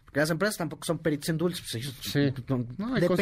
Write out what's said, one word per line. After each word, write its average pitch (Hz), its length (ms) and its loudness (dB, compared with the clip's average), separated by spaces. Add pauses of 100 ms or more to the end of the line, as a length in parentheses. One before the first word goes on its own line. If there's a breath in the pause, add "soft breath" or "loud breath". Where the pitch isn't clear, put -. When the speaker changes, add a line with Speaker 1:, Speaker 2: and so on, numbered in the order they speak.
Speaker 1:
porque - 140 -6
las 156 120 4
empresas 190 260 0
tampoco 151 280 -6
son 160 140 0
peritos 147 300 0
en 160 100 2
dulces, 175 220 0
pues - 160 -8
ellos 123 240 -6
Speaker 2:
Sí. 135 480 2
Speaker 1:
no, 123 180 0 (120)
Speaker 2:
No, 240 180 -2
hay 185 100 4
cosas 180 160 4